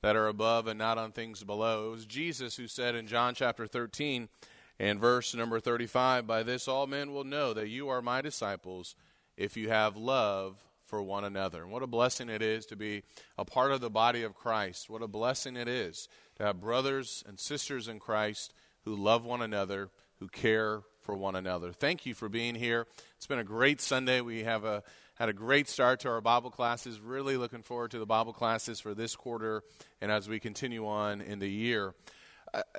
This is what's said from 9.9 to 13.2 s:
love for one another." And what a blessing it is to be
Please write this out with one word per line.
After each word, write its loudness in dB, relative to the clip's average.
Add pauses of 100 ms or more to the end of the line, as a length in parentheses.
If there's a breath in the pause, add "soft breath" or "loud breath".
love 0 (240)
for -4
one -4
another." -4
And -14
what -8
a -4
blessing 2
it -2
is 0
to -12
be -6 (320 loud breath)